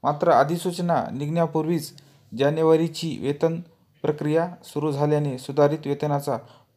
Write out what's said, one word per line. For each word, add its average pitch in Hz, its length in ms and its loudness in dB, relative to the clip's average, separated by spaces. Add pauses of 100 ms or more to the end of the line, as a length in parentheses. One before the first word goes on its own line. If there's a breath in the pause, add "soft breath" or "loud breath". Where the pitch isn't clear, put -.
मात्र 147 280 2
अधिसूचना 165 800 2
निघण्यापूर्वीच 156 800 -2 (440 soft breath)
जानेवारीची 160 840 2
वेतन 165 400 0 (400)
प्रक्रिया 156 640 0
सुरू 147 280 -4
झाल्याने 147 460 0
सुधारित 143 480 2
वेतनाचा 143 520 -2 (400 loud breath)